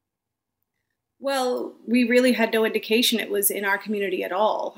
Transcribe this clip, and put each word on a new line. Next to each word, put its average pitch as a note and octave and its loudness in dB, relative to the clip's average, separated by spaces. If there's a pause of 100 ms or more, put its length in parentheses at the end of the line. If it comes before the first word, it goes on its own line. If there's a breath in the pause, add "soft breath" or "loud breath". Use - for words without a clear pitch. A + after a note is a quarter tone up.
(1200)
Well, B3+ -2 (140)
we B3 4
really B3 4
had A3+ 0
no A3 2
indication A3 0
it - -6
was G3+ 0
in G3 -4
our G3 0
community G3 -4
at - -6
all. G3+ -2